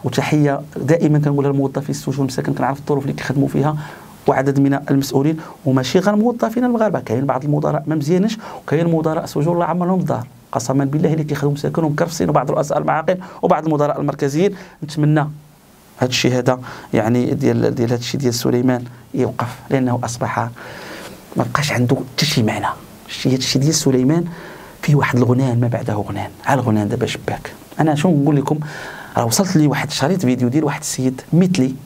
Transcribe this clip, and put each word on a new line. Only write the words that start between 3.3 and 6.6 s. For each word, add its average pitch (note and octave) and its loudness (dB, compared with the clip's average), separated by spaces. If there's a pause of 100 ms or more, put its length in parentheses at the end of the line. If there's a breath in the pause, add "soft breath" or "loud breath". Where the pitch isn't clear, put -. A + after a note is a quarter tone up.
فيها D3 0 (500 loud breath)
وعدد C#3 2
من C#3 4 (160)
المسؤولين، C#3 2 (280 loud breath)
وماشي C3 2
غير G3+ 2
الموظفين A3+ 0